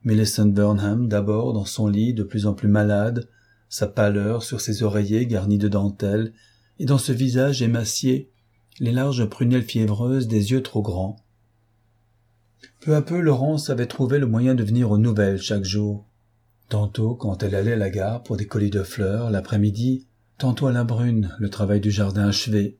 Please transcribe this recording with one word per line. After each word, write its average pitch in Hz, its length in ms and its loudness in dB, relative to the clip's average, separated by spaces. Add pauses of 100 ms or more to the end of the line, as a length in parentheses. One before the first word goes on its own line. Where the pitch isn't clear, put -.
Millicent 110 420 2
Burnham, 104 640 2
d'abord 107 460 0
dans 104 100 -2
son 107 240 -2
lit, 107 240 2
de 110 120 -2
plus 104 220 -2
en 107 60 2
plus 104 160 0
malade, 104 600 2 (420)
sa - 160 -4
pâleur 104 560 0
sur - 180 -8
ses 107 220 -4
oreillers 107 440 0
garnis 104 320 0
de 104 100 2
dentelles, 101 640 -2 (460)
et 175 60 -4
dans 135 140 2
ce 135 140 -2
visage 127 500 0
émacié, 117 680 0 (500)
les 117 120 0
larges 127 320 0
prunelles 123 380 0
fiévreuses 117 640 0
des 107 220 2
yeux 127 120 2
trop 107 200 -4
grands. 95 340 -4 (1600)
Peu 151 140 2
à 147 80 4
peu, 175 180 -2
Laurence 147 500 0
avait 123 160 0
trouvé 131 320 0
le 139 80 2
moyen 120 280 2
de 120 100 0
venir 113 260 2
aux 104 80 4
nouvelles 104 420 2
chaque 101 240 -2
jour. 104 420 -4 (640)
Tantôt 107 460 -2
quand 101 280 -6
elle 98 120 -2
allait 101 200 0
à - 20 -2
la 98 140 0
gare 104 320 -4
pour 110 140 -6
des 104 100 -4
colis 104 240 0
de 98 120 -2
fleurs, 107 480 -4
l'après-midi, 104 760 0 (320)
tantôt 131 280 0
à 131 60 2
la 120 120 0
brune, 117 540 0
le 104 120 -2
travail 101 300 0
du 104 100 0
jardin 101 380 0
achevé. 101 520 -2